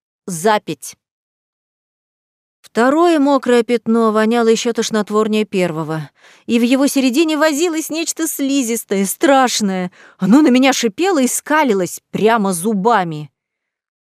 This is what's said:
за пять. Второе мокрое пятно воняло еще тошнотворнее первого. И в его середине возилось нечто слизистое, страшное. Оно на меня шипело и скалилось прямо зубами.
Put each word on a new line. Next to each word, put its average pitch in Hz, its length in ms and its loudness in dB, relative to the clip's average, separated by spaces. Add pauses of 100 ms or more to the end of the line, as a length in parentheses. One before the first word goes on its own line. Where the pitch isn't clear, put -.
(260)
за 202 340 -2
пять. - 360 -12 (1600)
Второе 311 580 2
мокрое 262 440 2
пятно 226 480 0
воняло 220 380 2
еще 233 240 0
тошнотворнее 214 720 -2
первого. 160 680 -4 (360)
И 233 120 0
в 226 40 2
его 262 240 2
середине 277 500 0
возилось 311 540 -2
нечто 320 360 -6
слизистое, 233 760 -2
страшное. 208 880 0 (280)
Оно 214 240 4
на 302 60 4
меня 254 240 4
шипело 302 480 0
и 254 60 2
скалилось 247 760 -2 (100)
прямо 202 420 0
зубами. 180 760 -2 (800)